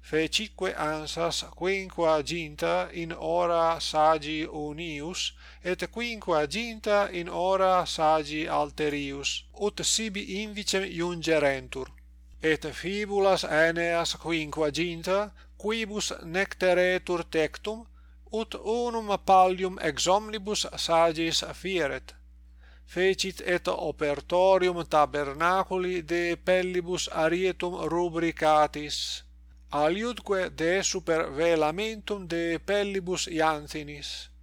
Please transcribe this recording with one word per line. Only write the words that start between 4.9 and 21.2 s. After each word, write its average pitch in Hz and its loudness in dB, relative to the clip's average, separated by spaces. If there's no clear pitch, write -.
et 180 -4
quinquaginta 208 0
in 175 -6
ora 180 2
sagi 156 0
alterius, 147 -2
ut 202 -2
sibi 208 -2
invicem 202 -2
iungerentur. 156 0
Et 156 2
fibulas 196 0
Aeneas 165 0
quinquaginta, 165 -2
quibus 214 -4
necteretur 180 2
tectum, 208 -2
ut 220 -4
unum 226 -2
pallium 185 6
ex 151 0
omnibus 208 0
sagis 165 2